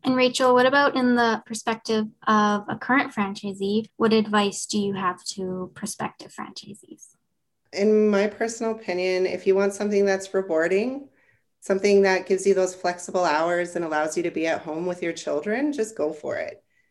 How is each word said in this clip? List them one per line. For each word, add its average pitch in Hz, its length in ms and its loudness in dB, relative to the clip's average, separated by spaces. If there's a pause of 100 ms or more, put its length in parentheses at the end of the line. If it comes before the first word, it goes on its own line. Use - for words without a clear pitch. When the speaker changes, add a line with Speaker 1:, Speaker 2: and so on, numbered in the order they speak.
Speaker 1:
And 262 100 0
Rachel, 254 400 4
what 247 120 6
about 277 320 4
in 247 180 4
the 226 300 2
perspective 220 600 -4 (220)
of 208 400 2
a 214 100 -6
current 269 380 0
franchisee? 202 720 -2 (100)
What 220 160 2
advice 208 540 2
do - 120 -4
you 202 160 0
have 185 300 -4 (120)
to 185 380 -8
prospective - 600 -10
franchisees? - 800 -18 (560)
Speaker 2:
In 214 380 4
my 202 180 2
personal 226 460 -4
opinion, 185 520 -2
if 185 220 -4
you 190 80 6
want 202 180 2
something 202 300 0
that's 190 300 0
rewarding, 190 760 0 (540)
something 196 400 4
that 185 240 2
gives 185 200 0
you 196 80 6
those 185 220 0
flexible 180 480 -2
hours 170 540 0
and 170 80 -2
allows 156 320 -2
you 175 60 -2
to 165 80 -2
be 160 160 -2
at 160 160 -2
home 160 220 -6
with 180 160 -6
your 170 120 -4
children, 208 580 -4
just 220 260 -6
go 151 140 -2
for - 240 -8
it. - 260 -8 (300)